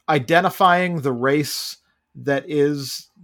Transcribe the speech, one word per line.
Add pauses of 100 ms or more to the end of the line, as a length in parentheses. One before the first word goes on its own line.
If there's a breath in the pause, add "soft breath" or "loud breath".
identifying
the
race (360)
that
is (160)